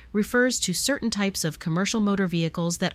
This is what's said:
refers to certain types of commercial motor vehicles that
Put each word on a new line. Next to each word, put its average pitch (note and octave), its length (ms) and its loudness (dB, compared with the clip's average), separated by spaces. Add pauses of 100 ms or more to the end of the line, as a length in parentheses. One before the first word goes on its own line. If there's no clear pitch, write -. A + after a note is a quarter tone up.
(120)
refers B3 460 2
to - 140 -2
certain B3 360 -2
types G3+ 360 -2
of D3+ 160 -4
commercial F#3+ 400 0
motor G3 260 2
vehicles E3+ 520 0
that F#3 160 -2